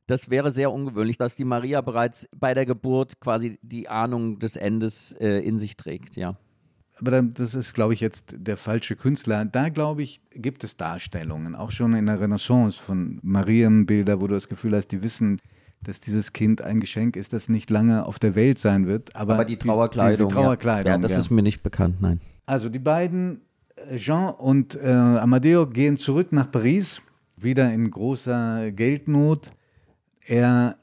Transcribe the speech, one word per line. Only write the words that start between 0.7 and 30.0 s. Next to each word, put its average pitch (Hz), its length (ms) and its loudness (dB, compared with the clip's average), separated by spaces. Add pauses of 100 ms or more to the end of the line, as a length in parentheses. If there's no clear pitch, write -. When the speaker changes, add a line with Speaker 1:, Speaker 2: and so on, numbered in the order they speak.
Speaker 1:
ungewöhnlich, 117 460 -4
dass 120 180 -4
die 135 100 -6
Maria 127 360 -2
bereits 120 520 -4
bei 131 200 -2
der 135 120 0
Geburt 131 540 -2
quasi 113 420 -4
die 117 280 -14
Ahnung 113 500 -4
des 113 160 -6
Endes, 110 640 -4
äh, 104 200 0
in 110 200 -2
sich 104 160 -10
trägt, - 400 -14
ja. 92 220 -8 (640)
Speaker 2:
Aber 127 100 -4
dann, 123 240 2
das 120 220 -6
ist, 123 180 -8
glaube 113 220 2
ich, - 40 -6
jetzt - 380 -6
der 101 200 -6
falsche 110 380 -4
Künstler. 113 480 -2
Da, 127 260 -2
glaube 151 340 -4
ich, - 180 -14 (140)
gibt 127 280 -8
es - 140 -12
Darstellungen, 82 800 -8
auch 107 160 -10
schon 117 240 0
in 107 100 0
der 107 140 0
Renaissance 104 600 2
von 92 440 -6
Marienbilder, 101 1000 4
wo 101 60 -2
du 101 80 0
das 95 140 -6
Gefühl 104 260 -4
hast, 101 140 -2
die 95 120 -6
wissen, 104 380 -2 (420)
dass - 180 -12
dieses 107 320 -4
Kind 110 300 2
ein 110 180 -2
Geschenk 110 360 -2
ist, 98 180 -10
das 113 160 -6
nicht 110 220 0
lange 110 340 4
auf - 140 -8
der 101 160 2
Welt 123 240 4
sein 98 260 4
wird. 104 300 -4
Aber 107 180 0
Speaker 1:
Aber 110 120 2
die 113 120 -6
Speaker 2:
die, - 100 -6
Speaker 1:
Trauerkleidung, 110 600 2
Speaker 2:
die, 98 60 -2
die 135 60 4
Trauerkleidung, 117 480 2
Speaker 1:
ja. 95 80 4
Ja, 87 40 0
das 90 120 0
Speaker 2:
ja. 90 60 2
Speaker 1:
ist - 120 0
mir 110 100 6
nicht 104 220 0
bekannt, 90 380 0
nein. 87 200 0 (240)
Speaker 2:
Also 120 240 -4
die 113 80 -8
beiden, 175 640 -2 (480)
äh, 131 80 -6
Jean 156 360 0
und, 135 420 0
äh, 135 160 0
Amadeo, 123 760 6
gehen 135 300 2
zurück 156 340 0
nach 139 200 2
Paris, 143 500 0 (340)
wieder 127 380 0
in 113 160 0
großer 113 840 -4
Geldnot. 143 760 0 (720)